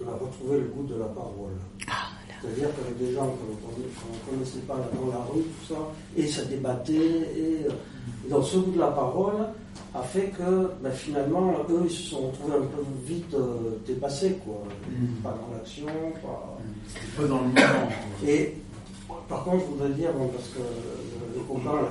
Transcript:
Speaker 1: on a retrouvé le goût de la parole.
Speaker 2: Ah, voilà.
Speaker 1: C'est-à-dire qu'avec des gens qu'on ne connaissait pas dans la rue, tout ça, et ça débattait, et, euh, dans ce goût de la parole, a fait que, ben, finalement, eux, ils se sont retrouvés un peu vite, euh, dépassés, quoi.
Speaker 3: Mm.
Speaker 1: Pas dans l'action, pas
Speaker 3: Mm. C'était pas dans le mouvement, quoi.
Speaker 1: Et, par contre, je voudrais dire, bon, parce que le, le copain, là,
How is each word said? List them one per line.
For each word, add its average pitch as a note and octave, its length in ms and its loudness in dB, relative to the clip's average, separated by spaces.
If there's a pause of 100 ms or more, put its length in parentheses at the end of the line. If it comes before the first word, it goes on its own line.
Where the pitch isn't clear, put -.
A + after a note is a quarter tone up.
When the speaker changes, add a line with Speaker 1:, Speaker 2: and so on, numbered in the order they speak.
Speaker 1:
on B2 60 -8
a B2 100 -4
retrouvé C3 400 0
le A#2+ 140 0
goût C#3 100 -4
de A#2 160 -4
la A2 80 -2
parole. G2 480 -8 (320)
Speaker 2:
Ah, - 240 -2
voilà. - 300 -14
Speaker 1:
C'est-à-dire B2 340 0
qu'avec B2 220 -4
des B2+ 160 2
gens C3+ 160 2 (100)
qu'on A2 320 -8
ne B2 640 -6
connaissait C3 320 -4
pas C3 80 -4 (160)
dans B2+ 160 0
la B2 240 0
rue, D#3+ 160 2
tout - 240 -10
ça, D#3+ 80 -2 (380)
et D3+ 80 6
ça D3 180 0
débattait, B2+ 480 0
et, D#3+ 720 4
euh, C#3 80 2 (560)
dans - 140 6
ce F#3 160 4
goût F#3 140 6
de E3+ 80 6
la D3 120 8
parole, G3+ 560 2 (460)
a - 80 -2
fait F#3+ 360 0
que, F#3 320 4 (120)
ben, C3 100 0
finalement, D#3 640 4 (140)
eux, E3+ 160 6
ils E3 60 4
se - 200 -4
sont C3 180 -2
retrouvés C#3+ 280 0
un C3+ 100 4
peu C#3+ 160 -2 (220)
vite, E3 300 -4
euh, A#2 520 0
dépassés, C#3+ 580 2
quoi. G#2 180 -6 (260)
Speaker 3:
Mm. B2 340 0
Speaker 1:
Pas G2 80 -2
dans A#2 260 -6
l'action, C#3+ 300 -10 (360)
pas - 380 -8
Speaker 3:
Mm. - 20 -8 (260)
C'était - 340 -6
pas C#3 60 4
dans C3 120 2
le B2+ 60 2
mouvement, - 420 8
quoi. - 400 -2
Speaker 1:
Et, - 260 6 (760)
par - 160 -4
contre, F3+ 200 4
je D3+ 80 -4
voudrais C#3+ 220 0
dire, E3 180 2
bon, C3 160 0
parce B2 200 -6
que - 100 -8
le, A#2+ 800 -6
le C3 60 -4
copain, C3+ 380 0
là, A#2+ 80 2